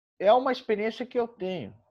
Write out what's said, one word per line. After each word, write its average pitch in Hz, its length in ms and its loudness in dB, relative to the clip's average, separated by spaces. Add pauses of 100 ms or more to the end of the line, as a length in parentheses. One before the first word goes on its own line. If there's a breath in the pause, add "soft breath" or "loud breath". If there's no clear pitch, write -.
(200)
é 196 120 6
uma 254 200 4
experiência 220 540 -4
que 247 140 -4
eu 233 80 -2
tenho. 185 460 -8 (180)